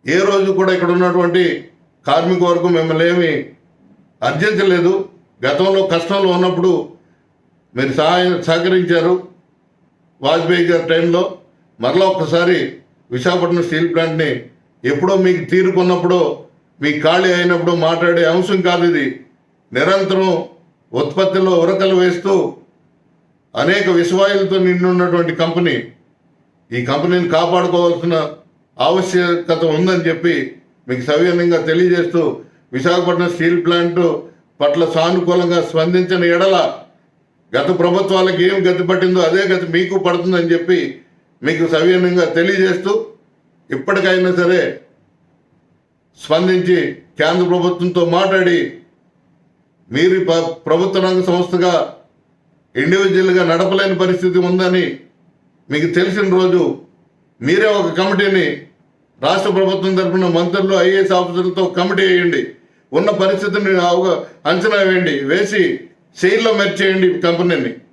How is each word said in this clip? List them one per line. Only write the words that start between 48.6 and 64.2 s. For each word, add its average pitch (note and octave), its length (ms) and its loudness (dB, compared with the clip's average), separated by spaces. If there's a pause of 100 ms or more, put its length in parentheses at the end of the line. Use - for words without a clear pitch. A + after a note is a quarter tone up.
మీరు F3+ 280 2 (120)
ప-, E3 220 0 (140)
ప్రభుత్వ F#3 380 0
రంగ F#3 180 0
సంస్థగా F3+ 500 0 (1040)
ఇండివిడ్యువల్గా F#3 680 2
నడపలేని F#3+ 540 0
పరిస్థితి F3+ 400 0
ఉందని F3+ 460 0 (840)
మీకు D3+ 260 -2
తెలిసిన F#3+ 320 0 (120)
రోజు F3+ 240 2 (800)
మీరే F#3+ 280 2 (120)
ఒక E3+ 180 -2
కమిటీని F#3+ 480 0 (760)
రాష్ట్ర F#3 300 0
ప్రభుత్వం F#3+ 440 0
తరఫున F3+ 320 0
మంత్రులు, F3 480 0
ఐఏఎస్ F#3+ 380 2
ఆఫీసర్లతో F3+ 520 -2
కమిటీ F3+ 420 -2
వేయండి. F3 360 0 (500)
ఉన్న F#3+ 180 2
పరిస్థితిని F#3+ 600 -2 (180)
అవగా-, F3+ 300 0 (300)